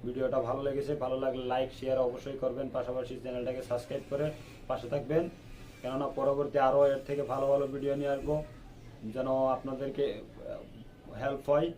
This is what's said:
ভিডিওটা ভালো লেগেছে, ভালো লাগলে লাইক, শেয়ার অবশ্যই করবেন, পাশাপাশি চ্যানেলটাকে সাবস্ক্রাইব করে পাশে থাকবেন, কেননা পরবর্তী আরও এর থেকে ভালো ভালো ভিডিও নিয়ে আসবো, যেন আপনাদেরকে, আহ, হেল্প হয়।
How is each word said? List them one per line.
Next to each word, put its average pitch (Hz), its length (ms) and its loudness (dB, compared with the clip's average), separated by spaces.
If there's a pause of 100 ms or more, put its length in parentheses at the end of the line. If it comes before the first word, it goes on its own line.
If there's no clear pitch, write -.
ভিডিওটা 123 420 0
ভালো 131 200 -2
লেগেছে, 139 260 -2 (100)
ভালো 131 200 0
লাগলে 131 200 0 (100)
লাইক, 131 160 2 (100)
শেয়ার 131 180 2 (120)
অবশ্যই 135 340 -6
করবেন, 131 240 -2 (100)
পাশাপাশি 127 360 -2 (100)
চ্যানেলটাকে 127 460 -4
সাবস্ক্রাইব 123 420 -2
করে 143 140 0 (440)
পাশে 127 240 -2
থাকবেন, 143 300 2 (580)
কেননা 131 260 -2 (120)
পরবর্তী 139 380 4 (100)
আরও 139 140 8 (100)
এর 131 160 0
থেকে 143 140 0 (120)
ভালো 135 180 2
ভালো 139 140 6 (100)
ভিডিও 139 240 0
নিয়ে 143 160 2
আসবো, 147 200 0 (800)
যেন 131 120 0 (280)
আপনাদেরকে, 135 500 -2 (100)
আহ, 110 60 -10 (1000)
হেল্প 139 220 -2 (100)
হয়। 160 240 6